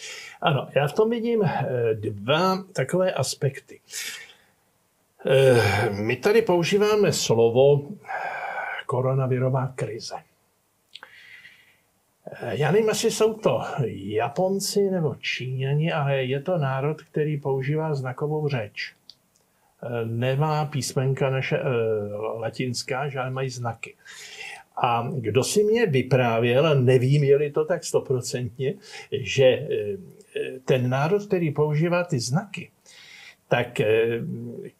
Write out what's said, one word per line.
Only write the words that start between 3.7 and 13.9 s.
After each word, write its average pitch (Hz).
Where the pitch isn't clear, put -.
Eh, 117
my 107
tady 214
používáme 202
slovo 123
koronavirová 127
krize. -
Eh, 117
já 147
nevím, 214
jestli 214
jsou 220
to 131
Japonci 120